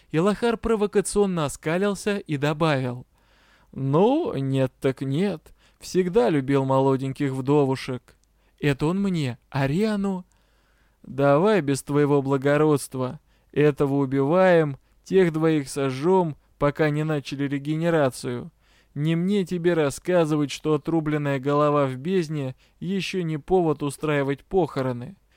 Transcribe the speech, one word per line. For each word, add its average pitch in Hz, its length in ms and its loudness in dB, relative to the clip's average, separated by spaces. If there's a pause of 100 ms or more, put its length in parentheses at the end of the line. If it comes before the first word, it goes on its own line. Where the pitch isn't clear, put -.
(120)
Элахар 208 460 0
провокационно 202 880 0
оскалился 190 720 -4
и 151 200 -6
добавил: 139 680 -2 (640)
«Ну, 202 640 0
нет 135 440 -2
так 135 220 -2
нет. 156 520 -4 (260)
Всегда 185 500 0
любил 139 360 2
молоденьких 135 680 0
вдовушек». 131 840 -2 (440)
Это 147 260 0
он 185 160 0
мне, 156 380 -2 (100)
Ариану. 190 760 -2 (760)
«Давай 143 580 2
без 139 200 -2
твоего 143 400 2
благородства. 139 1000 0 (320)
Этого 143 440 2
убиваем, 143 840 2 (260)
тех 180 300 2
двоих 156 340 2
сожжём, 143 720 0 (220)
пока 147 320 2
не 151 120 -2
начали 147 420 -4
регенерацию. 143 1080 -2 (420)
Не 156 220 -2
мне 190 300 0
тебе 175 280 0
рассказывать, 156 800 0
что 156 240 -2
отрубленная 151 640 -2
голова 147 480 2
в 131 80 -6
бездне 151 600 -4 (240)
ещё 180 440 -4
не 156 160 -4
повод 165 420 0
устраивать 143 640 -2
похороны». 131 720 -2 (220)